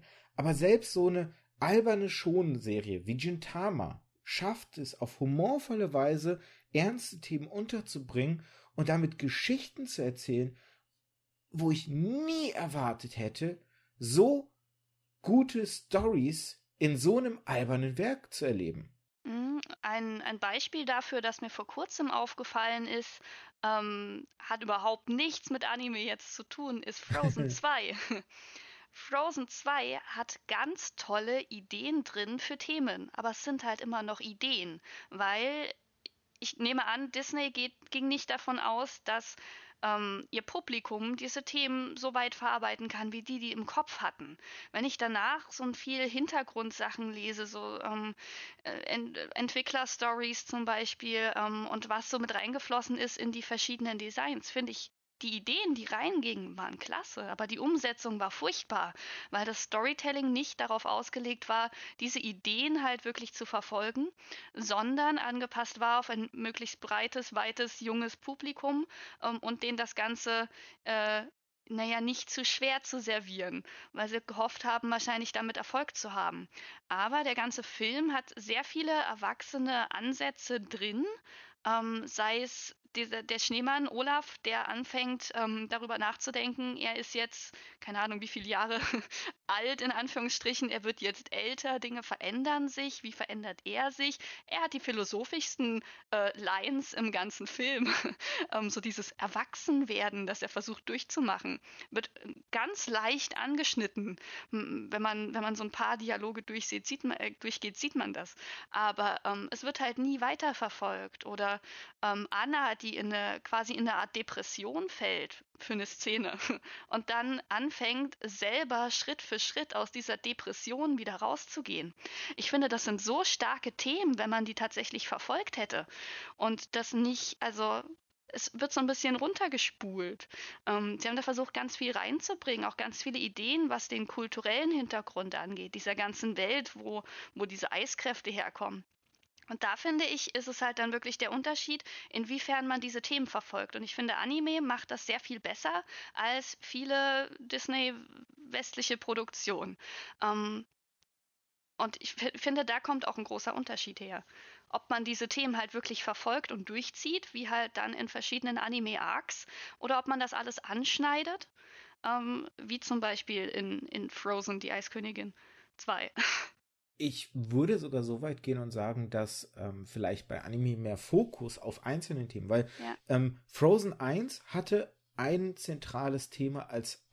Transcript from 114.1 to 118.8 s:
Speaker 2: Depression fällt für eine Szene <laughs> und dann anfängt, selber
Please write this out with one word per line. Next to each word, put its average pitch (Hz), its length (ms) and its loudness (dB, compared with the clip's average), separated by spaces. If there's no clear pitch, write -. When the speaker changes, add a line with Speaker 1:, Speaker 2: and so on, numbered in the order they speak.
Speaker 2:
Depression 247 760 -4
fällt 185 540 -2
für - 140 -6
eine 202 120 0
Szene 214 520 -2
<laughs> - 240 -2
und 226 220 -2
dann 247 400 0
anfängt, 254 720 0
selber 240 720 0